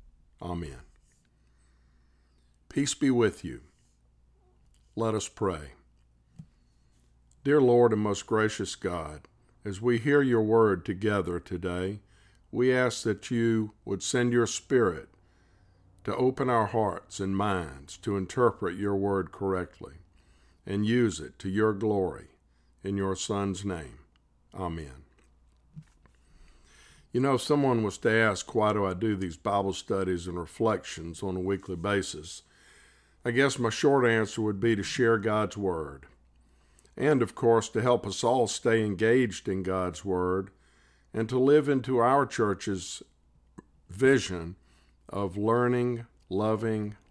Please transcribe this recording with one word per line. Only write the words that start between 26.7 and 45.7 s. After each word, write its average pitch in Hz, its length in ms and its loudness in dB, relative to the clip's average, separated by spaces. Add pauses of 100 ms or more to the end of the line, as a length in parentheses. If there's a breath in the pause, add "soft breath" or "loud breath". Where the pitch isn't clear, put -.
You 123 80 0
know, 135 140 2
if 139 80 0
someone 135 420 2
was 101 160 -4
to 117 100 2
ask, 110 460 0
"Why 107 160 2
do 104 140 0
I 92 80 -2
do 101 240 -2
these 90 200 -6
Bible 101 360 -2
studies 92 520 -4
and 87 140 -8
reflections 85 840 -4
on 95 140 -6
a 92 60 -4
weekly 95 340 -4
basis?" 87 680 -4 (840 soft breath)
I 120 60 -2
guess 135 280 2
my 117 100 0
short 139 360 4
answer 113 360 2
would 104 200 -2
be 117 160 4
to 98 60 -4
share 117 340 2
God's 107 400 -2
word. 78 480 -4 (880 soft breath)
And, 139 260 2
of 110 140 -2
course, 117 360 4
to 110 100 -2
help 123 260 2
us 98 160 -6
all 120 240 2
stay 113 380 2
engaged 110 640 2
in 95 140 -2
God's 92 420 -4
word 92 460 -2 (640 soft breath)
and 110 160 -4
to 127 100 0
live 139 280 6
into 131 300 0
our 131 300 4
church's 98 720 -4 (880)
vision 95 680 2 (540 soft breath)
of 98 280 -4
learning, 120 680 0 (240)